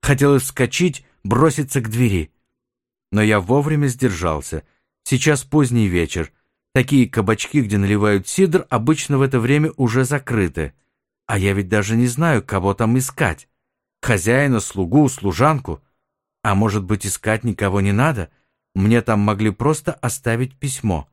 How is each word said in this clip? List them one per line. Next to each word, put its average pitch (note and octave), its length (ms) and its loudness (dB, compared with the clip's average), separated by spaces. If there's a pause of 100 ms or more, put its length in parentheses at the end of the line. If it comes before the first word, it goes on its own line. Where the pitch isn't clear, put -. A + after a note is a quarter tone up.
Хотелось C#3 400 4
вскочить, - 640 -2 (160)
броситься C3+ 580 0
к A2 80 -6
двери. G#2+ 440 -2 (800)
Но G#2 100 2
я G#2+ 180 2
вовремя C#3+ 460 0
сдержался. E2+ 800 -4 (400)
Сейчас C#3 400 0
поздний A#2+ 420 2
вечер. E2+ 460 -2 (400)
Такие C3 360 2
кабачки, A2 520 -2
где G#2 180 -2
наливают G2+ 480 2
сидр, F#3 440 0
обычно C3 480 0
в C3+ 40 2
это C3+ 160 0
время C#3+ 380 0
уже B2+ 280 0
закрыты. G#2 680 -2 (540)
А G#2+ 120 -2
я G2 160 0
ведь G2 140 -2
даже G#2 280 0
не B2 100 2
знаю, B2+ 360 0
кого G2 320 -2
там A#2 240 0
искать. C3 500 -4 (540)
Хозяина, A#2+ 580 2
слугу, G2+ 480 2
служанку. G#2+ 760 -2 (600)
А G#2 120 0
может G2+ 300 2
быть, G2+ 220 -4
искать G#2+ 380 -4
никого G2+ 360 0
не G2 120 0
надо? A#2 380 0 (440)
Мне G#2+ 260 4
там A2 200 0
могли G#2 300 0
просто D3+ 420 -2
оставить A#2+ 680 -6
письмо. G2 540 -4